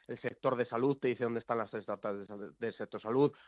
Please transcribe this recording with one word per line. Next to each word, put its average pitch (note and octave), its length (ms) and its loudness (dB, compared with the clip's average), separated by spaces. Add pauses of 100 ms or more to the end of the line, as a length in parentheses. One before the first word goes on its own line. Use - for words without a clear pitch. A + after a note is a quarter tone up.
el B2 120 -8
sector B2+ 380 0
de A#2+ 80 2
salud", C3 320 2
te C3 120 2
dice, B2 140 0
"dónde A#2 160 0
están A#2 200 -2
las G#2+ 120 -4
startups G2+ 480 -4
de G2 60 -10
sal-, G2+ 340 -12
del A2+ 160 -4
sector G#2+ 260 -8
salud?", C3 300 4 (160)